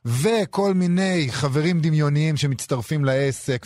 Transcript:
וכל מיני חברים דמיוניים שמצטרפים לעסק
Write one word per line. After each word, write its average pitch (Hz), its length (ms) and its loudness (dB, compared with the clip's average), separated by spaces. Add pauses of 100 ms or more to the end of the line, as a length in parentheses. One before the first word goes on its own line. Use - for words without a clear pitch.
וכל 196 680 0
מיני 180 560 0
חברים 151 500 0
דמיוניים 151 560 2
שמצטרפים 139 680 -2
לעסק 135 600 0